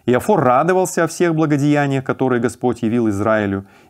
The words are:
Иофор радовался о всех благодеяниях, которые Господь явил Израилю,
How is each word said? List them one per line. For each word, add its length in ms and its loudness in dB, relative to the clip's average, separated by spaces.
Иофор 360 2
радовался 600 2
о 40 0
всех 280 -2
благодеяниях, 680 0
которые 380 -2
Господь 400 -4
явил 280 0
Израилю, 580 0